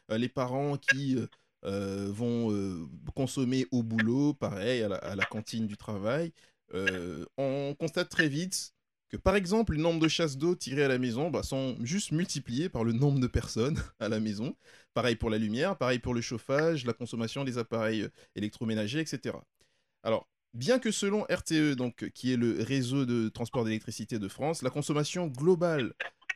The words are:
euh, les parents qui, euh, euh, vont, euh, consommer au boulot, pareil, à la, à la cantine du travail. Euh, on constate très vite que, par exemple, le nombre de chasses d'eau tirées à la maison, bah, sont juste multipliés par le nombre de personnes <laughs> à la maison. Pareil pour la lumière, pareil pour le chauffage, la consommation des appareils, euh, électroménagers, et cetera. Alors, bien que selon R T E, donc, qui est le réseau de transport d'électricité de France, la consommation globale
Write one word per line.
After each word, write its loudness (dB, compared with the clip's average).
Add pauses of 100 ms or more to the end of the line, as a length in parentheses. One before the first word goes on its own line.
(120)
euh, 2
les 2
parents 0
qui, 2
euh, 0 (380)
euh, -2
vont, 0
euh, -2 (300)
consommer 0
au 4
boulot, 2
pareil, 0
à 2
la, 0
à -6
la -2
cantine -2
du -6
travail. -2 (420)
Euh, -2 (100)
on -2
constate -2
très 2
vite -4 (360)
que, -6
par 4
exemple, 2
le 2
nombre 4
de 6
chasses 0
d'eau 2
tirées 0
à 6
la 4
maison, 0
bah, 0
sont -2
juste -2
multipliés -2
par -2
le 4
nombre 4
de 4
personnes 0
<laughs> -20
à -2
la 0
maison. -2 (400)
Pareil 4
pour 0
la 2
lumière, 0
pareil 2
pour -2
le 0
chauffage, 0
la 2
consommation -6
des -2
appareils, 0
euh, -4 (260)
électroménagers, -2
et -4
cetera. -6 (600)
Alors, 0 (260)
bien 2
que 0
selon 0
R -2
T 2
E, 4
donc, -4
qui -2
est 2
le 2
réseau 0
de 2
transport -2
d'électricité -4
de -2
France, -4
la -2
consommation -2
globale 2 (440)